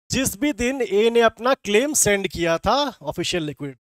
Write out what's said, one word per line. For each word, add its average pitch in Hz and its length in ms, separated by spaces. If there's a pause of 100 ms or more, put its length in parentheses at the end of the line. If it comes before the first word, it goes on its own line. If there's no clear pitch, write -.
(100)
जिस 240 280
भी 294 140
दिन 247 300
ए 214 280
ने 233 100
अपना 233 340
claim 240 400
send 196 340
किया 165 300
था 247 440
official 160 400
liquid। 143 440